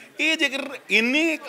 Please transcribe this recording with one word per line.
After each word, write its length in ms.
ਇਹ 160
ਜੇਕਰ 420
ਇੰਨੇ 480